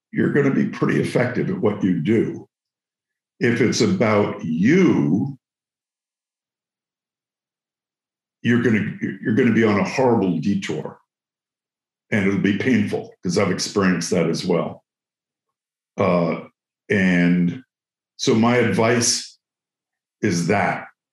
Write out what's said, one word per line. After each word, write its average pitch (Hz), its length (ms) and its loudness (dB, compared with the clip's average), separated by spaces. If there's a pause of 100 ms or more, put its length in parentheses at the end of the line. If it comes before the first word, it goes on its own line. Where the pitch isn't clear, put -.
(100)
you're - 220 0
gonna 139 220 2
be 139 120 0
pretty - 340 -2
effective - 480 -2
at 95 120 -6
what 104 240 -2
you 87 160 0
do. - 480 -2 (880)
If 120 220 0
it's - 220 2
about 107 640 0
you, 104 920 2 (3000)
you're 120 200 2
gonna, 110 340 0 (260)
you're 127 120 -2
gonna 120 180 2
be 113 120 4
on 104 140 2
a 95 100 0
horrible 101 520 0
detour, 95 580 -4 (1120)
and 101 160 0
it'll 98 140 0
be 98 160 2
painful, 110 680 -2
'cause 87 160 -2
I've 98 140 2
experienced 92 580 0
that 85 200 2
as - 160 -4
well. 82 360 -2 (1160)
Uh, 90 460 0 (440)
and 90 760 2 (540)
so - 180 0
my 117 220 2
advice 117 840 0 (840)
is 87 240 -2
that 87 400 -2 (260)